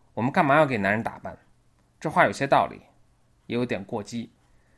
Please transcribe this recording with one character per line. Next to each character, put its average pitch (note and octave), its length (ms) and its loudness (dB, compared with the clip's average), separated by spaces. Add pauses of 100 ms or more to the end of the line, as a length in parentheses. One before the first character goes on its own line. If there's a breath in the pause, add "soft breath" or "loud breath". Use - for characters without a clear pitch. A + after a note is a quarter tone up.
(140)
：“我 A2+ 80 -6
们 B2 100 0
干 D3 140 2
嘛 C#3 100 4
要 D#3 80 6
给 C3+ 140 0
男 G2 140 0
人 A2 100 0
打 - 160 -10
扮？” - 180 -14 (640)
这 - 80 -8
话 D#3+ 180 4
有 G#2+ 60 2
些 C#3 140 -4
道 C3+ 220 4
理， G#1+ 120 -16 (680)
也 A2 80 -4
有 B2 100 -2
点 G#2+ 180 -6
过 G#2 200 -8
激。 A#2 280 -10 (460)